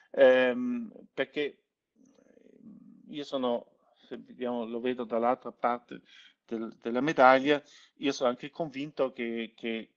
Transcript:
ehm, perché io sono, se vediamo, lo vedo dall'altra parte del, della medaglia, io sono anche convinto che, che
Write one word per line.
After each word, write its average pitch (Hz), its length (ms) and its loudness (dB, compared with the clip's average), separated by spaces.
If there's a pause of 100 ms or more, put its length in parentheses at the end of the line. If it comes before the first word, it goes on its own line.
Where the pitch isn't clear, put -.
(100)
ehm, 123 840 4 (200)
perché 135 460 -6 (1500)
io 143 160 -10
sono, 127 420 -4 (400)
se 127 120 -14
vediamo, 120 460 -8
lo 117 160 -8
vedo 123 240 -4
dall'altra 117 480 -2
parte - 500 -6 (420)
del, 113 360 -8
della 117 200 -4
medaglia, 139 640 4 (340)
io 139 160 -4
sono 131 160 0
anche 139 220 -6
convinto 139 640 -6
che, 117 440 -8
che 113 400 -8